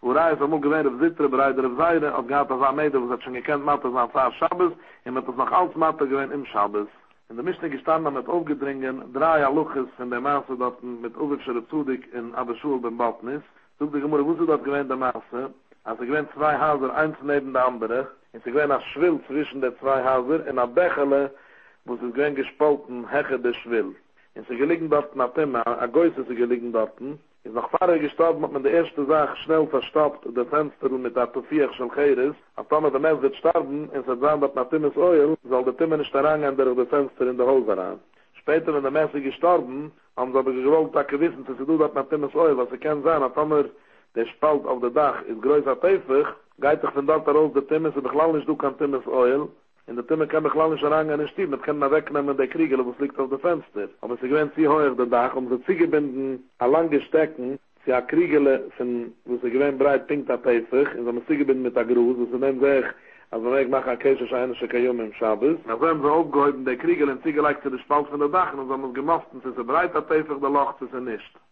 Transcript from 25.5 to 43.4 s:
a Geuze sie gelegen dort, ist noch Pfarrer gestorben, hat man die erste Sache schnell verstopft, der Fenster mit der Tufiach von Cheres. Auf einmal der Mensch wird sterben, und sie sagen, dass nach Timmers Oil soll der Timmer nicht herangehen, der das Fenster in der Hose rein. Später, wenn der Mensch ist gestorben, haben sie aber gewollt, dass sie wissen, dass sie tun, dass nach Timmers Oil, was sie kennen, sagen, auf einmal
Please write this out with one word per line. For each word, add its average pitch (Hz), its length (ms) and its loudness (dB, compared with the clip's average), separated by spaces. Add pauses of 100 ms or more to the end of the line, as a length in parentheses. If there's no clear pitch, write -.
a 120 200 -2
Geuze 147 400 2
sie 123 80 -6
gelegen 120 360 0
dort, 110 220 0 (500)
ist 110 120 -12
noch 120 160 -4
Pfarrer 175 280 2
gestorben, 156 440 0
hat - 80 -4
man 135 120 -4
die 139 60 2
erste 156 360 0
Sache 147 320 2
schnell 156 300 2
verstopft, 147 580 0
der 120 200 -2
Fenster 143 440 -2
mit 123 260 -4
der 120 160 0
Tufiach 143 460 -2
von 123 140 -6
Cheres. 143 440 2 (220)
Auf 110 140 -6
einmal 156 200 2
der 135 80 0
Mensch 151 220 2
wird 135 160 0
sterben, 151 520 0
und 135 160 -8
sie 127 140 -2
sagen, 151 220 2
dass 139 140 0
nach 127 140 -2
Timmers 151 280 0
Oil 156 400 4 (100)
soll 123 160 2
der 123 140 -2
Timmer 160 200 0
nicht 147 160 -6
herangehen, 143 440 2
der 127 180 2
das 123 140 2
Fenster 139 380 0
in 123 100 -2
der 123 100 2
Hose 113 300 2
rein. 92 220 -6 (340)
Später, 160 400 0
wenn 143 100 -2
der 135 80 -2
Mensch 151 220 0
ist 147 100 -6
gestorben, 147 680 0 (260)
haben 127 160 -4
sie 135 40 4
aber 131 140 2
gewollt, 147 420 2
dass 143 160 0
sie 143 100 -2
wissen, 147 280 -2
dass 131 100 -8
sie 135 80 -6
tun, 156 140 2
dass 147 140 2
nach 139 160 -4
Timmers 147 260 -4
Oil, 151 220 4
was 123 120 0
sie 135 80 -10
kennen, 151 260 -2
sagen, 156 200 4
auf 127 140 -2
einmal 151 320 2 (460)